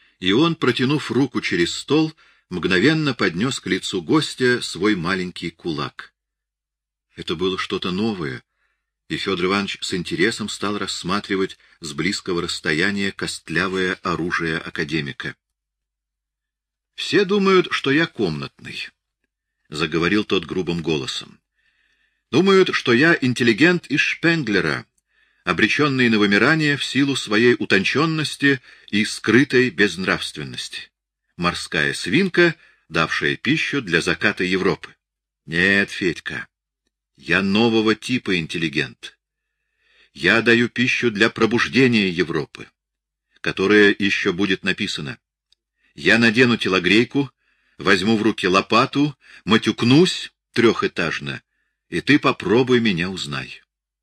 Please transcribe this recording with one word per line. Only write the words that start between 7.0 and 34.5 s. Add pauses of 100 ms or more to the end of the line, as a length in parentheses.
Это
было
что-то
новое, (640)
и
Федор
Иванович
с
интересом
стал
рассматривать (220)
с
близкого
расстояния
костлявое
оружие
академика. (1600)
«Все
думают,
что
я
комнатный», — (800)
заговорил
тот
грубым
голосом. (920)
Думают,
что
я
интеллигент
из
Шпенглера, (600)
обреченный
на
вымирание
в
силу
своей
утонченности (280)
и
скрытой
безнравственности. (460)
Морская
свинка, (340)
давшая
пищу
для
заката
Европы. (500)